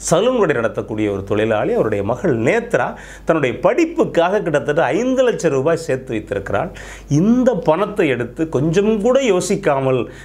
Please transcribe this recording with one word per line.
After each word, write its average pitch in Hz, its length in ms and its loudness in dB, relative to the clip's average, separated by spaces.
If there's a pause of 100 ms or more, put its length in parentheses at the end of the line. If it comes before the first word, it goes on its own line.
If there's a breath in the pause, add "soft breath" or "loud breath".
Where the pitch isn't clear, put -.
(100)
சலூன் 233 280 2
கடை 165 180 2
நடத்தக்கூடிய 107 560 -2
ஒரு 98 120 -4
தொழிலாளி, 110 480 0
அவருடைய 110 320 0
மகள் 123 340 0
நேத்ரா 156 560 0 (300 loud breath)
தன்னுடைய 143 340 0
படிப்புக்காக 208 840 2
கிட்டத்தட்ட 147 420 0
ஐந்து 240 380 0
லட்சம் 180 300 0
ரூபாய் 143 240 2
சேர்த்து 127 360 -4
வைத்திருக்கிறாள். 104 580 -4 (380 loud breath)
இந்த 226 460 4
பணத்தை 185 540 0
எடுத்து 123 400 -2
கொஞ்சம் 175 520 0
கூட 254 200 4
யோசிக்காமல் 156 880 0 (140 loud breath)